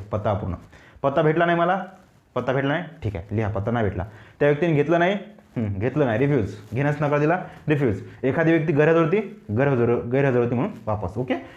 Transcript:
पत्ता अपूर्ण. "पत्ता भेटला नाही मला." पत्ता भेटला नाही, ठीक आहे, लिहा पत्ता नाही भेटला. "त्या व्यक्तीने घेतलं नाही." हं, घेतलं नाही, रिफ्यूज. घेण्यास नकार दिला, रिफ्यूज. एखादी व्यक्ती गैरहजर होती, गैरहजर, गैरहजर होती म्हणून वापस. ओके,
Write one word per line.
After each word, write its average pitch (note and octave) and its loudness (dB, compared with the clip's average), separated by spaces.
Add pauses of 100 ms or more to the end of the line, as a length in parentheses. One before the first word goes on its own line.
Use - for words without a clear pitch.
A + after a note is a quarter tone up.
(120)
पत्ता G#2+ -2
अपूर्ण. F#2+ -4 (480)
"पत्ता C#3 0
भेटला D#3+ 2
नाही E3+ 2
मला." F3+ 0 (520)
पत्ता B2 -2
भेटला C#3 0
नाही, F3 -4 (200)
ठीक G#2 -6
आहे, G2 -8
लिहा A2 -2
पत्ता G#2 -4
नाही A2+ 0
भेटला. F2 -6 (340)
"त्या C#3+ 4
व्यक्तीने D#3 2
घेतलं D3+ 2
नाही." F#3 2 (400)
हं, G2+ -4
घेतलं C3 0
नाही, A2 0
रिफ्यूज. C3 0 (180)
घेण्यास C#3+ -2
नकार D3 0
दिला, E3 0 (240)
रिफ्यूज. C#3 0 (220)
एखादी D#3+ 2
व्यक्ती D#3+ 2
गैरहजर D#3+ 6
होती, F#3 -2 (120)
गैरहजर, A#2+ 2
गैरहजर C3+ 2
होती A#2+ 0
म्हणून E3 -2 (140)
वापस. G#2 -4
ओके, C3 -4 (240)